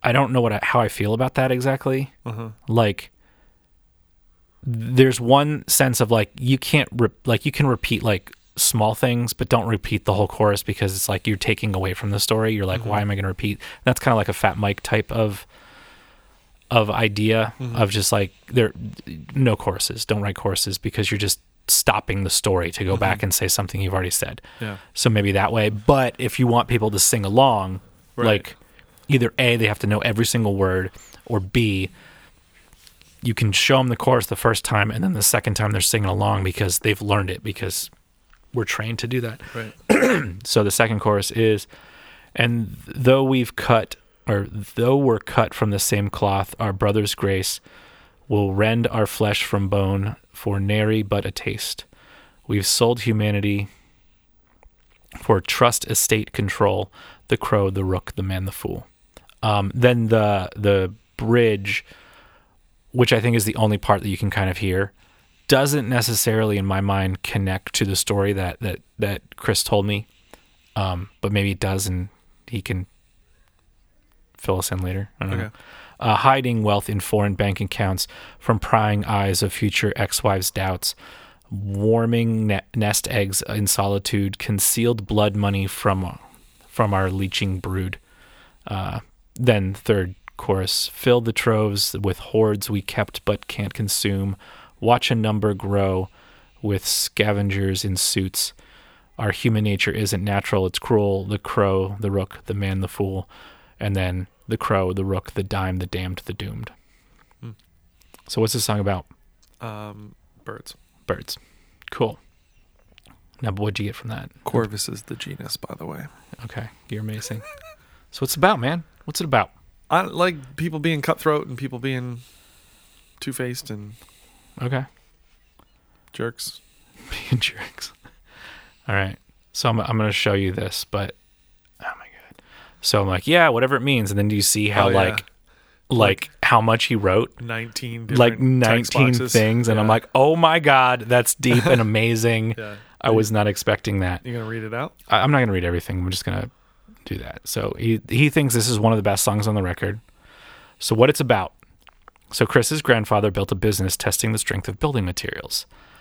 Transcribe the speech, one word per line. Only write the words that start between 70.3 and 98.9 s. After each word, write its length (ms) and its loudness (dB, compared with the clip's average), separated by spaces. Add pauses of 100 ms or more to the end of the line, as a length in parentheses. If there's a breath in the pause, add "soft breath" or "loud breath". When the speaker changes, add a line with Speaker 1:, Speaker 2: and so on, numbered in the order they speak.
Speaker 1:
Um, 320 -4 (100)
but 140 -2
maybe 180 2
it 80 -4
does, 280 -2
and 200 -4 (400)
he 140 -6
can 240 -6 (1500)
fill 220 -8
us 120 -6
in 80 -6
later. 300 -6 (100)
I 60 -8
don't 80 -6
Speaker 2:
Okay. 100 -6
Speaker 1:
know. 80 -12 (480 loud breath)
Uh, 160 2
"Hiding 480 2
wealth 260 0
in 120 -2
foreign 320 0
bank 260 -2
accounts 480 -2 (320 loud breath)
from 200 0
prying 460 2
eyes 380 0
of 100 -2
future 440 0
ex-wives' 540 0
doubts, 440 -4 (560 loud breath)
warming 960 2
ne-, 140 0 (140)
nest 340 0
eggs 380 -2
in 200 -2
solitude, 720 0
concealed 680 0
blood 280 2
money 320 0
from, 500 -2 (500 soft breath)
from 260 0
our 160 2
leeching 500 -2
brood." 380 -6 (720 soft breath)
Uh, 320 -6 (360)
then 380 2
third 420 -2 (220)
chorus, 520 -2
"Fill 320 2
the 120 -2
troves 680 0
with 180 -2
hoards 500 0
we 120 -2
kept 440 -6
but 220 -2
can't 260 -6
consume. 600 -2 (440 loud breath)
Watch 320 2
a 40 2
number 380 0
grow 560 0 (520 soft breath)
with 240 -2
scavengers 1000 0
in 120 -2
suits. 560 -2 (640 soft breath)